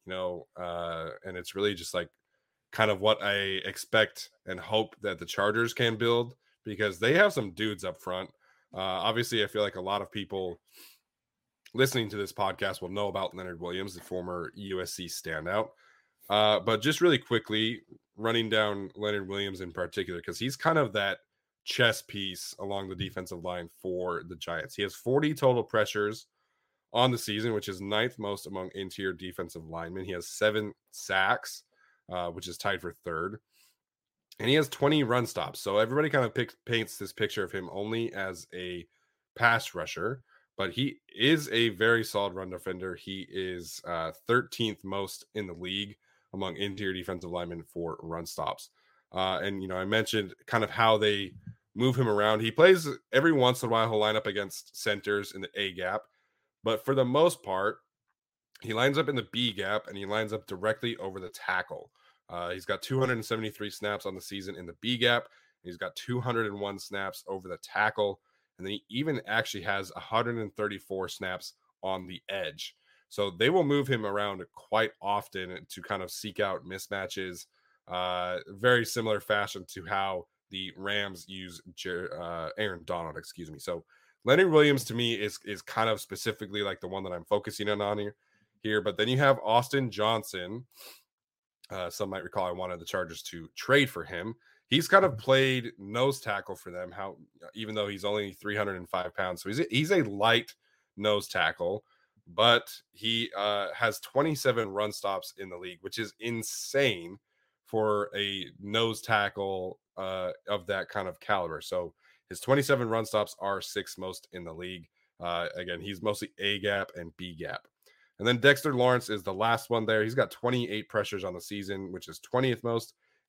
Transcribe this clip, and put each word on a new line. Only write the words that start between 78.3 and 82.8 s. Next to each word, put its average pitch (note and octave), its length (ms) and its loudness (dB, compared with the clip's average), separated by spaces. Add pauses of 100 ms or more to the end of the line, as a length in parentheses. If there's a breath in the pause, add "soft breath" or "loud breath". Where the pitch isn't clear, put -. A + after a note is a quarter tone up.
very A#2 380 2
similar A2 340 0
fashion G2+ 540 -2
to F2+ 120 -12
how G2 420 -2 (220)
the F#2+ 280 -8
Rams G2 500 -4
use F#2 320 -12 (160)
Jer-, F2+ 420 -6
uh, E2+ 400 -6
Aaron F#2+ 280 -4